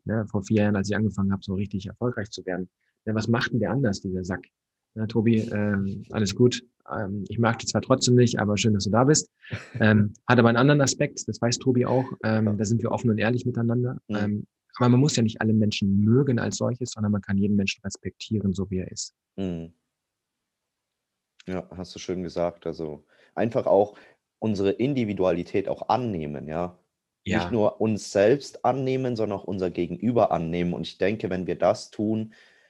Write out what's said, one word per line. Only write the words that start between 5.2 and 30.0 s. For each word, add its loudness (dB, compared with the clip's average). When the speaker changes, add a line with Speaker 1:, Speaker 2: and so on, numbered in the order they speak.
Speaker 1:
ähm, -2
alles -2
gut. 4
Ähm, -6
ich -10
mag 2
dich -12
zwar 0
trotzdem 4
nicht, 4
aber 0
schön, 2
dass 0
du -2
da 6
bist. 2
Speaker 2:
<laughs> -10
Speaker 1:
Ähm, 4
hat 6
aber 8
einen 2
anderen 6
Aspekt, -2
das -6
weiß 0
Tobi 2
auch. 0
Ähm, 2
Speaker 2:
Ja. 2
Speaker 1:
da -2
sind 0
wir -2
offen 0
und 2
ehrlich 0
miteinander. -2
Speaker 2:
Mhm. -4
Speaker 1:
Ähm, -2
aber 4
man 6
muss 2
ja 2
nicht 0
alle 2
Menschen 2
mögen 4
als -4
solches, -4
sondern -2
man 0
kann -2
jeden 2
Menschen -2
respektieren, -4
so -6
wie -4
er -8
ist. -12
Speaker 2:
Mhm. -6
Ja, -6
hast -12
du -16
schön -6
gesagt. -4
Also -8
einfach -2
auch 4
unsere 0
Individualität -2
auch -6
annehmen, -4
ja. -6
Speaker 1:
Ja. 0
Speaker 2:
Nicht -4
nur 0
uns -2
selbst 2
annehmen, -2
sondern -2
auch -16
unser -2
Gegenüber 0